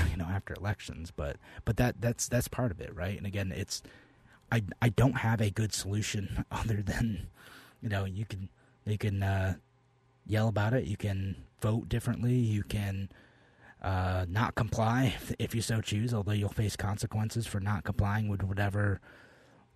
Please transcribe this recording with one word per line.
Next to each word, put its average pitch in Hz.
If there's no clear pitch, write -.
<laughs> -
you -
know, 90
after 95
elections, -
but, 71
but 113
that, 123
that's, 117
that's 123
part 127
of -
it, -
right? 90
And -
again, 95
it's, -
I, 117
I 120
don't 120
have 113
a 110
good 104
solution 104
<laughs> -
other 107
than, 98
you 117
know, 95
you 95
can, 95
you 107
can, 98
uh, 95
yell 110
about 104
it, 127
you 98
can 98
vote 113
differently, 120
you 110
can, 98
uh, 92
not 104
comply 113
if, -
if -
you 113
so 110
choose, 110
although 101
you'll 101
face 104
consequences 107
for -
not 101
complying 101
with 98
whatever 101